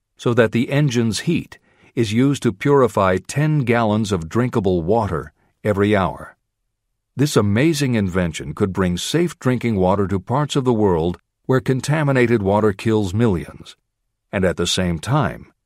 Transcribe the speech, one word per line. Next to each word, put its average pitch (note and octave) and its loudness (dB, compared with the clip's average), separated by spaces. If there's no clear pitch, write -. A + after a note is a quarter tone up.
so B2 -2
that A2 4
the A#2+ 0
engine's A#2+ 0
heat - -4
is A2 -2
used C3 2
to A#2+ 2
purify G#2+ 2
ten D3+ 0
gallons A2+ 0
of E2 -2
drinkable G2 0
water F2+ -2
every G#2 2
hour. - -2
This D3 -2
amazing C3 2
invention F2+ -2
could F#2+ -2
bring F2+ 0
safe E3 -2
drinking A#2+ -2
water F#2+ 2
to F#2+ -2
parts C#3 -4
of C3+ 0
the B2+ 2
world F2+ 0
where C3 2
contaminated C3 0
water G2+ 2
kills G#2 -2
millions, G2 -2
and F#2+ 0
at E2+ 0
the E2 -2
same E2+ -2
time, A2 -4